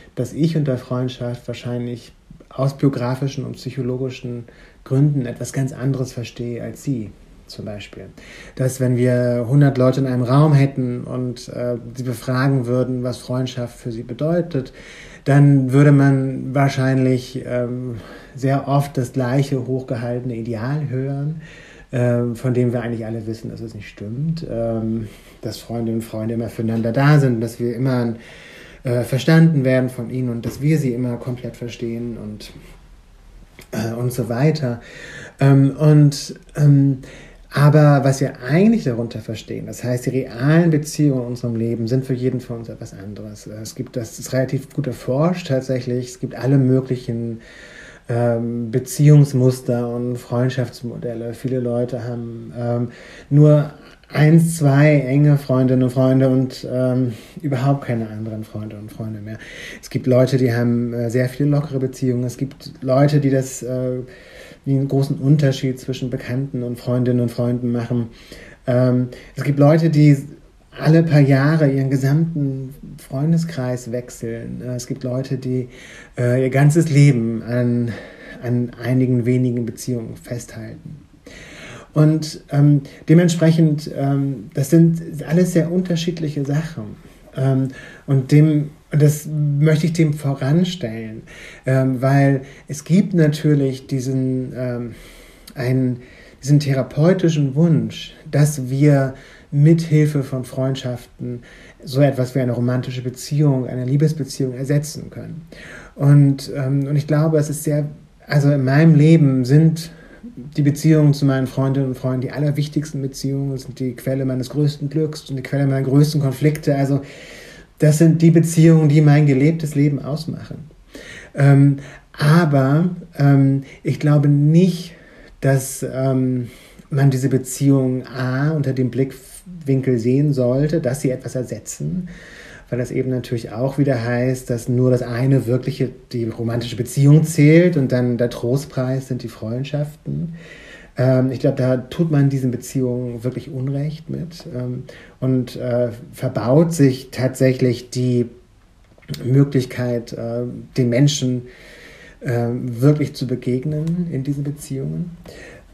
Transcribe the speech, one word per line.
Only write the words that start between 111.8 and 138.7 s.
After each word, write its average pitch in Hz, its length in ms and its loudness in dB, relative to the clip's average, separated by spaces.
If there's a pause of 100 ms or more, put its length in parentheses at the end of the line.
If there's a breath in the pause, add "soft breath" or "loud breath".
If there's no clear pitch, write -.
und 131 60 -4
Freunden 127 280 -4
die 135 100 -8
allerwichtigsten 147 680 -4
Beziehungen, 135 560 -6
sind 127 220 -12
die 127 160 -4
Quelle 135 300 -4
meines 127 260 -4
größten 147 380 -2
Glücks 151 420 -4
und 135 60 -6
die 127 60 -8
Quelle 139 240 -2
meiner 135 160 0
größten 143 380 2
Konflikte. 139 540 0
Also 139 280 0 (760 loud breath)
das 151 200 4
sind 165 240 6
die 165 100 8
Beziehungen, 160 560 6
die 151 140 6
mein 147 240 6
gelebtes 143 500 2
Leben 143 260 0
ausmachen. - 680 -10 (640 loud breath)
Ähm, 139 400 6 (360 loud breath)
aber, 147 800 4 (260)
ähm, 139 460 4 (220 loud breath)
ich 139 160 -2
glaube 147 280 4
nicht, 160 640 4 (460 loud breath)
dass, 135 440 -2
ähm, 127 640 -2 (460 loud breath)
man 139 160 4
diese 131 180 0
Beziehungen 131 800 0
A 127 440 -2
unter 139 220 -2
dem 127 180 -2
Blickwinkel 135 1080 -4
sehen 135 340 2
sollte, 135 480 0
dass 123 200 -4
sie 139 100 0
etwas - 240 -8
ersetzen, 143 760 -8 (640 loud breath)
weil 120 80 -4
das 123 120 -4
eben 131 200 -4
natürlich 123 420 -6
auch 131 260 -4
wieder 135 240 0
heißt, 123 460 -2
dass 120 200 -4
nur 127 220 2
das 123 120 2
eine 123 440 0
wirkliche, 127 440 -2 (220)
die 117 120 -4
romantische 117 520 -6
Beziehung 143 480 4
zählt 160 520 6
und 131 160 0
dann 123 240 0
der 117 140 0
Trostpreis 131 800 -4